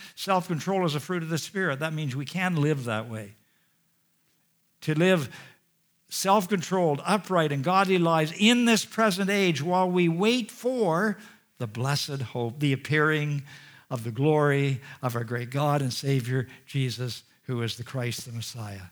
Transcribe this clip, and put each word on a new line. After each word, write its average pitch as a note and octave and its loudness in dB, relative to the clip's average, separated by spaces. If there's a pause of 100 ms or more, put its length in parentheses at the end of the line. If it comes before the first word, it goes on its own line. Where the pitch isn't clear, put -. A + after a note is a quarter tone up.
(160)
Self-control F3+ 0
is D3 0
a D3 -4
fruit F3+ -4
of D#3+ -8
the E3 -2
Spirit. D#3 -4
That D#3 -4
means D3+ -4
we C#3+ -6
can F3+ -2
live D3 2
that A2+ -4
way. G#2+ -12 (1500)
To D#3 0
live E3 4 (760)
self-controlled, F#3 2
upright, F3+ 2
and C#3 0
godly F#3+ 4
lives E3 2
in A#3+ 6
this A#3 4
present G3 0
age F#3 2
while F3+ 2
we F3+ 4
wait G#3+ 0
for G#3+ 0 (420)
the B2 -4
blessed C#3 -2
hope, A#2+ -6
the C#3+ 2
appearing D3 0 (460)
of A#2+ -6
the A#2+ -6
glory C#3 2 (200)
of A#2+ -2
our A#2 -4
great A#2+ -6
God C#3+ 0
and B2+ -2
Savior, C3 -2 (180)
Jesus, B2 -4 (200)
who B2 -4
is A2+ -4
the A#2+ -12
Christ, A#2+ -6
the B2+ -14
Messiah. G#2 -10